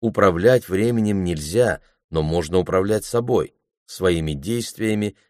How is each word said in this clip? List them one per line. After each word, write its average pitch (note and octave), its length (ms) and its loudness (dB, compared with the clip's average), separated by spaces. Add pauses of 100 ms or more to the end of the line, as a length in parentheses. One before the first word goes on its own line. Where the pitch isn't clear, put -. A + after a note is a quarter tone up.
Управлять G#2 680 2
временем G#2 560 0
нельзя, F2 580 -2 (260)
но D#2+ 140 -2
можно E2 360 0
управлять G2 460 0
собой, A#2+ 500 -2 (300)
своими E2+ 480 0
действиями G#2 840 -4 (140)